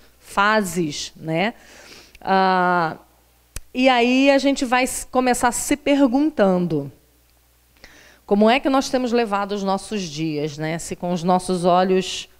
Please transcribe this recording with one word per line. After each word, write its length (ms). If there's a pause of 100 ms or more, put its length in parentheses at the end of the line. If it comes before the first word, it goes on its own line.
(200)
fases, 960
né? 380 (680)
Ah, 760 (760)
e 140
aí 420
a 80
gente 280
vai 180
s-, 240
começar 460
se 240
perguntando, 1120 (1300)
como 240
é 100
que 100
nós 200
temos 240
levado 400
os 100
nossos 380
dias, 560
né? 220
Se 180
com 160
os 100
nossos 400
olhos 640 (120)